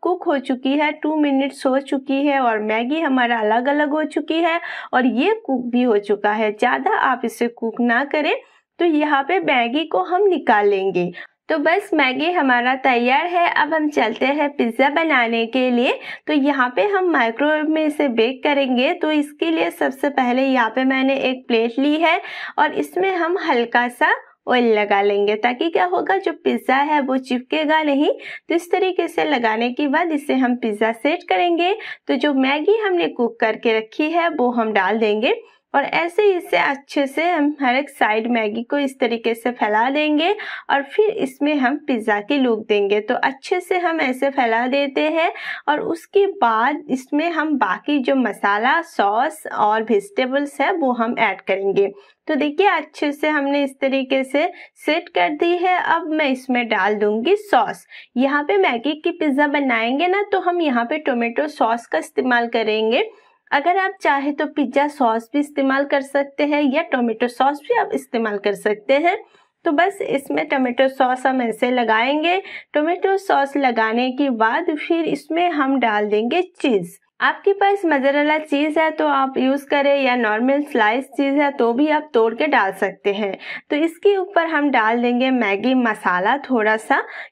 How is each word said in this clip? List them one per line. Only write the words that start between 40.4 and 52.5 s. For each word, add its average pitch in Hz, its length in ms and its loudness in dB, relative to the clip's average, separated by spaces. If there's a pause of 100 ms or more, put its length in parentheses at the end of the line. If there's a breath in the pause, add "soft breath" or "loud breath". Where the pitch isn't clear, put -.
और 277 140 2
फिर 415 280 0
इसमें 294 440 -2
हम 262 220 0
पिज़्ज़ा 214 420 -2
की 247 180 -2
लुक 233 280 2
देंगे। 208 340 2
तो 220 160 -2
अच्छे - 440 -2
से 359 180 -2
हम 330 220 -2
ऐसे 269 300 -2
फैला 247 360 0
देते 285 420 0
हैं 330 240 0 (360 loud breath)
और 302 140 0
उसके 392 520 0
बाद 240 540 0
इसमें 294 420 -2
हम 311 280 -2
बाकी 220 420 0
जो 277 160 0
मसाला, 226 640 0
सॉस 233 640 -2
और 214 340 0
वेजिटेबल्स 254 800 -2
है 311 140 0
वो 277 180 0
हम 233 280 -2
ऐड 202 200 0
करेंगे। 196 480 0 (400 loud breath)
तो 311 60 0
देखिए 302 340 2